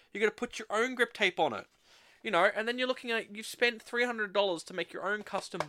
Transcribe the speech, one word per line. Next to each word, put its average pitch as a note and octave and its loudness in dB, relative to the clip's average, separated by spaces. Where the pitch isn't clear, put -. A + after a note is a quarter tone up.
You G3+ -6
gotta G#3 4
put - -8
your A3 -10
own A#3+ 0
grip A#3 2
tape F#3 2
on D3 4
it. - -8
You A3 -6
know, F#3 6
and A3 -2
then A#3+ -2
you're B3+ 0
looking B3 -4
at, G#3 -4
you've A3 -10
spent A#3+ 0
three A#3+ -2
hundred A3 -4
dollars G3 2
to - -14
make E3+ -4
your F3 -6
own G#3 0
custom F#3 -6